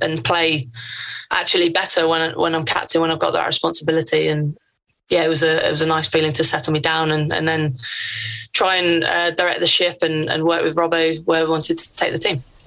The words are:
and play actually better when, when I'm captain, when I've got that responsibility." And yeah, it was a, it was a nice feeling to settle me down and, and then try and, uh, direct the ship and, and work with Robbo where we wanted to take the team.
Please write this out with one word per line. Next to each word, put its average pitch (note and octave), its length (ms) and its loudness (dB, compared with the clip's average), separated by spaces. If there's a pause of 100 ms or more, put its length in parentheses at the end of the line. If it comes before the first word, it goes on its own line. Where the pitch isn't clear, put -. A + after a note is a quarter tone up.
and D#3+ 220 -2
play E3 440 0 (640)
actually F3 380 2
better F3 400 2
when, D#3+ 300 0
when E3+ 160 2
I'm D#3 100 -2
captain, - 360 0
when E3 100 2
I've D#3 80 -2
got - 140 0
that - 140 0
responsibility." D#3+ 840 0
And D3+ 280 -2 (520)
yeah, E3+ 160 2
it D#3+ 40 2
was D#3 140 2
a, D#3+ 240 2
it D3+ 40 0
was D3+ 120 0
a D#3+ 40 0
nice D#3+ 220 0
feeling D#3 260 2
to D#3+ 100 2
settle D#3 280 0
me D3+ 80 0
down D#3+ 300 0
and, D3+ 220 0
and D#3+ 160 0
then D3+ 280 0 (760)
try F#3 240 2
and, E3+ 280 2
uh, E3+ 280 0
direct F3 280 0
the E3+ 60 0
ship F3 360 2
and, D#3 280 -2
and D#3 140 -2
work E3 180 2
with D#3+ 140 0
Robbo E3 480 0
where E3 200 2
we D#3+ 60 0
wanted E3 280 0
to - 160 -2
take - 180 -2
the C#3 60 -4
team. D3 260 -2 (220)